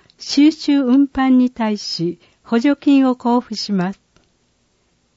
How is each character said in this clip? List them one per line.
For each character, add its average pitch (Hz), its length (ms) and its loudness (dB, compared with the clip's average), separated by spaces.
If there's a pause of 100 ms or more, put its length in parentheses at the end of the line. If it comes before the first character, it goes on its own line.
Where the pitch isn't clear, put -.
(180)
収 - 340 2
集 285 300 -2
運 269 300 2
搬 269 200 0
に 254 200 2
対 214 260 -4
し、 170 420 -8 (220)
補 233 200 -2
助 285 180 0
金 269 300 2
を 247 120 -4
交 240 200 0
付 220 140 -12
し 202 180 -8
ま 185 200 -2
す。 - 60 -18 (1160)